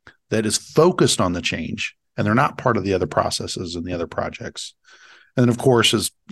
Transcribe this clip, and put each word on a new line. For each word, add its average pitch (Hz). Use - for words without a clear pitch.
that 107
is 104
focused 170
on 92
the 85
change, -
and 101
they're 107
not 135
part 117
of 92
the 98
other 90
processes 92
and 85
the 90
other 85
projects. -
And 127
then, 120
of 117
course, 120
as, 104